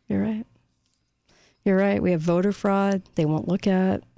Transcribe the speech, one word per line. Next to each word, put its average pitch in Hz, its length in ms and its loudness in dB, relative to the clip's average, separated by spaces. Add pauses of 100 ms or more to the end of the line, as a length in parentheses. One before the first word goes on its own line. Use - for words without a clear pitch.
You're 202 160 -2
right. 220 220 -6 (1160)
You're 190 140 2
right. 202 240 2
We 180 120 0
have 160 80 -2
voter 175 300 0
fraud 196 520 0 (100)
they 160 120 0
won't 156 220 -2
look 185 200 -2
at. 190 340 0 (160)